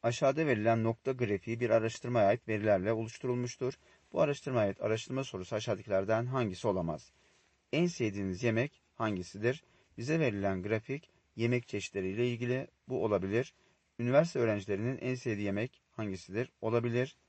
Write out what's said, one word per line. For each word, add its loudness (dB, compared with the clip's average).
Aşağıda 2
verilen 4
nokta 0
grafiği -2
bir 0
araştırmaya 2
ait 2
verilerle 2
oluşturulmuştur. -4
Bu 2
araştırmaya 2
ait -4
araştırma -2
sorusu -8
aşağıdakilerden 0
hangisi -2
olamaz? -2
En 4
sevdiğiniz -2
yemek 0
hangisidir? -2
Bize -2
verilen 0
grafik -4
yemek 0
çeşitleriyle -2
ilgili, -4
bu -2
olabilir. 0
Üniversite 2
öğrencilerinin 0
en -4
sevdiği -4
yemek -4
hangisidir? -6
Olabilir. 0